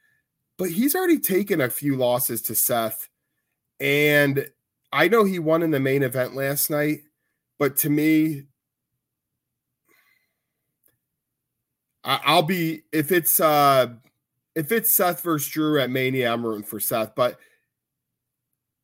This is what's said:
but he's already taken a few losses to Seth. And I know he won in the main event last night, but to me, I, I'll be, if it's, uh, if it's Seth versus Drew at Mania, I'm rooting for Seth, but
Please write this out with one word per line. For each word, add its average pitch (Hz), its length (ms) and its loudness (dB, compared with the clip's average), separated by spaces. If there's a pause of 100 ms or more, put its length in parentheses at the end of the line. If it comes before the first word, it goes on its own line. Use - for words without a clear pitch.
(560)
but 185 140 -4
he's 240 260 0
already 349 240 2
taken 190 400 0
a 127 80 2
few 143 260 -4
losses 123 480 -2
to 113 120 -8
Seth. 113 560 -4 (680)
And 143 720 2 (420)
I 151 160 2
know 226 160 4
he 190 140 -2
won 160 240 0
in 160 100 0
the 139 80 2
main 135 220 0
event 127 320 -4
last 139 360 -4
night, 147 320 -2 (560)
but 139 200 0
to 156 120 0
me, 156 560 0 (3500)
I, 135 220 -2
I'll 160 180 4
be, 165 500 -2
if 156 200 0
it's, 175 280 2
uh, 143 540 4 (600)
if 156 180 -4
it's 226 220 0
Seth 175 280 0
versus 160 280 -4
Drew 151 280 0
at 127 120 0
Mania, 131 420 0
I'm 117 140 -4
rooting 107 160 -4
for 107 180 -12
Seth, 110 340 -4
but 123 240 -2 (1500)